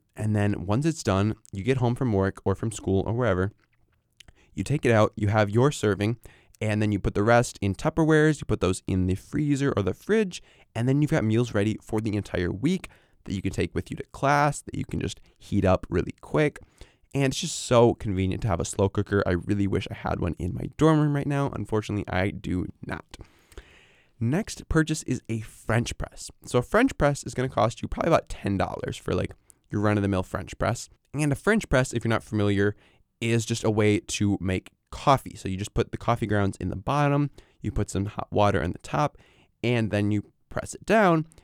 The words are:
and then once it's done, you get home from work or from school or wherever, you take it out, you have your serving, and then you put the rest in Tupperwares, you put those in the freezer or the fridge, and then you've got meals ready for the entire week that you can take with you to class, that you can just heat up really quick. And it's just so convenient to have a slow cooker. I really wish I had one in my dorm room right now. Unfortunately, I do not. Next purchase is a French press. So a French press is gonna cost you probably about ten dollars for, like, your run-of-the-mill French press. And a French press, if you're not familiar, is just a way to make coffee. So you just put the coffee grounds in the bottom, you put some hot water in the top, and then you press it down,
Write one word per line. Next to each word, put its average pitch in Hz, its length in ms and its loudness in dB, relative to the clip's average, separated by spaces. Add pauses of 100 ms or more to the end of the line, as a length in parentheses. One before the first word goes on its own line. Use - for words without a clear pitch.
(160)
and 107 180 -2
then 104 300 0
once 113 220 0
it's 160 160 -2
done, 104 320 0 (180)
you 98 100 -8
get 127 160 0
home 123 160 2
from 123 200 -2
work 98 320 0
or 98 80 2
from 113 180 -4
school 98 340 0
or 104 60 -2
wherever, 104 400 0 (1040)
you 76 80 -4
take 135 240 -2
it 117 60 6
out, 110 240 6
you 104 120 0
have 104 220 2
your 127 220 4
serving, 104 440 0 (440)
and 107 200 0
then 107 120 2
you 101 60 0
put 92 160 -2
the 101 80 2
rest 120 380 4
in 98 140 0
Tupperwares, 156 680 2
you - 60 -12
put 107 140 0
those 92 260 0
in 92 200 0
the 92 80 0
freezer 143 600 -2
or 101 60 2
the 92 120 -2
fridge, 208 480 -2 (320)
and 120 140 0
then 143 140 4
you've 147 80 2
got 156 140 2
meals 113 280 2
ready 104 300 0
for 110 180 -4
the 107 160 -2
entire 90 360 -2
week 139 360 -2 (360)
that - 80 -8
you 95 80 -4
can 92 120 -4
take - 220 -4
with - 160 -6
you - 60 -8
to - 160 -12
class, 143 480 0
that - 140 -14
you - 100 -6
can - 160 -6
just - 180 -6 (200)
heat 98 260 -2
up 92 240 2
really - 320 -2
quick. - 400 -2 (540)
And 139 180 2
it's - 80 -6
just - 180 -6
so 120 360 4
convenient 95 480 -2
to 117 60 -2
have 87 120 0
a - 40 -4
slow - 260 0
cooker. 101 360 2
I 95 40 2
really 98 360 0
wish 95 240 -2
I 104 40 -8
had - 260 -4
one 87 180 -2
in 90 160 -4
my 85 220 -6
dorm 156 240 4
room 147 160 2
right 139 100 -4
now. 143 280 -2
Unfortunately, 104 520 -4
I 92 240 -2
do - 360 -4 (180)
not. - 320 -12 (1040)
Next 135 480 -2
purchase 156 360 0
is - 240 -4
a 113 120 -4
French - 580 -4
press. - 320 -12 (140)
So - 140 0
a 123 40 4
French 240 360 2
press 143 260 2
is - 100 -10
gonna 127 140 -2
cost 110 340 0
you - 60 -6
probably - 200 -2
about - 200 4
ten - 280 -2
dollars - 400 -4
for, 87 180 -4
like, 95 180 -2 (380)
your 104 100 -2
run-of-the-mill 101 420 2
French - 360 -8
press. 107 300 -2 (260)
And 147 180 0
a 131 40 0
French 214 320 0
press, 131 240 2
if 117 120 -2
you're 113 60 0
not 113 120 0
familiar, 101 540 2 (440)
is 113 260 0
just - 180 -2
a 113 60 4
way 107 300 4
to 101 400 0
make 92 300 -2 (200)
coffee. - 440 0
So - 140 -10
you 95 80 -4
just 101 180 -8
put - 180 -2
the - 40 -6
coffee 117 300 -2
grounds 104 320 0
in 90 100 -4
the - 80 -4
bottom, 143 540 0 (320)
you 104 100 -4
put - 180 -2
some 98 160 -2
hot - 240 -8
water 101 300 2
in 85 120 -2
the - 60 -12
top, - 380 -2 (460)
and 117 280 0
then 104 200 0
you 104 200 -2 (200)
press - 240 -8
it - 100 -18
down, 180 420 4 (180)